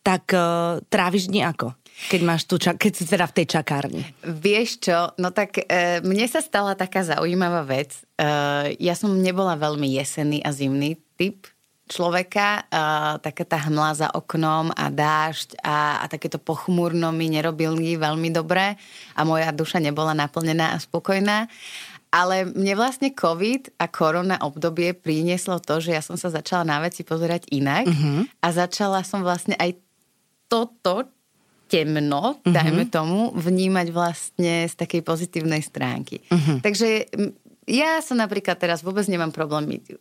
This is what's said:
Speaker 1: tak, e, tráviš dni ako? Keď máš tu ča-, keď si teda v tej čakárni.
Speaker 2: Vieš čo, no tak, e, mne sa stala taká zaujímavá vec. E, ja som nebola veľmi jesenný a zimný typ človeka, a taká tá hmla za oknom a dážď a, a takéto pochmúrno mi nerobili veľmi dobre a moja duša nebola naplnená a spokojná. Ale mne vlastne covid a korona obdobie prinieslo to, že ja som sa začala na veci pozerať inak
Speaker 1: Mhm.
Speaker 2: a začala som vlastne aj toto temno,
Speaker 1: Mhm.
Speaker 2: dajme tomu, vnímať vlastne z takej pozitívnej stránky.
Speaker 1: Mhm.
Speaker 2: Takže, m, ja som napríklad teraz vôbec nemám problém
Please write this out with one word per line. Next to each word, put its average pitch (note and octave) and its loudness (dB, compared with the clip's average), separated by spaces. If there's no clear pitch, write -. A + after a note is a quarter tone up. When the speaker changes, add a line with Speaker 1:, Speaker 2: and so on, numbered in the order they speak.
Speaker 1:
tak, F#3 2
e, F#3 4
tráviš F#3 2
dni G3 2
ako? B2+ -4
Keď F#3 2
máš E3 2
tu - 0
ča-, F3 2
keď G#3 2
si F#3 -6
teda F3+ 2
v E3 -2
tej F3 4
čakárni. C#3 -2
Speaker 2:
Vieš G3+ 0
čo, E3+ 2
no F3+ -2
tak, G3 -2
e, F3 2
mne F#3+ 2
sa D#4+ 0
stala G3+ 0
taká F#3 -2
zaujímavá F3 0
vec. C3+ -2
E, D#3 0
ja F3 0
som G3+ 0
nebola F#3 2
veľmi D3 -2
jesenný D3 -2
a D3 -4
zimný C#3+ -2
typ G3 -4
človeka, F#3 0
a D#3+ 0
taká D#3 -6
tá D#3+ -2
hmla D3+ 0
za D3+ -2
oknom D#3+ 0
a D3 -2
dážď D3+ 0
a, D3 0
a - -4
takéto D#3 -8
pochmúrno E3 0
mi D#3+ 0
nerobili D#3+ 0
veľmi D#3+ 0
dobre F3+ 2
a - -4
moja D#3+ 2
duša D#3 -2
nebola D3+ 0
naplnená D#3+ 0
a F3 -2
spokojná. G3 0
Ale F#3 2
mne G3 0
vlastne C4 0
covid F#3+ 0
a E3+ 0
korona F3 0
obdobie D#3+ -2
prinieslo F3 -2
to, D#3 -2
že E3 -2
ja D#3 0
som E3+ -10
sa F3 -6
začala E3+ -2
na D3+ 0
veci E3+ -6
pozerať E3 -2
inak C#3+ 2
Speaker 1:
Mhm. D3+ 2
Speaker 2:
a - -2
začala F#3 0
som G3 -6
vlastne F3+ -2
aj F3+ -2
toto A#3 0
temno, D3+ 0
Speaker 1:
Mhm. - 2
Speaker 2:
dajme E3+ 4
tomu, E3+ 0
vnímať F#3 2
vlastne E3+ 0
z E3 -6
takej E3+ -2
pozitívnej D#3+ -2
stránky. C3 -6
Speaker 1:
Mhm. D3 2
Speaker 2:
Takže, G#3 0
m, - -2
ja D#4 2
som C4 -4
napríklad G3+ 0
teraz E3+ 0
vôbec F#3+ -2
nemám F3 0
problém D3+ -4